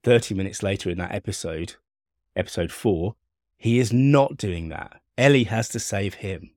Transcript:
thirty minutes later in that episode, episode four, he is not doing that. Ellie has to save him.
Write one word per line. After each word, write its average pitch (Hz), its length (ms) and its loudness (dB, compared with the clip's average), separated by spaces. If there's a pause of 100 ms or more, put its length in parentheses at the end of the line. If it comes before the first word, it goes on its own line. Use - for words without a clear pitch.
thirty 120 300 4
minutes 98 300 -6
later 98 260 -2
in 87 80 -4
that 92 160 -6
episode, 85 640 -8 (600)
episode 90 360 -4
four, 95 440 -2 (420)
he 117 220 2
is 113 140 0
not 139 440 4
doing 85 320 -6
that. - 320 -14 (160)
Ellie 135 280 8
has 113 240 -2
to 117 100 -8
save 101 360 -4
him. 95 400 -10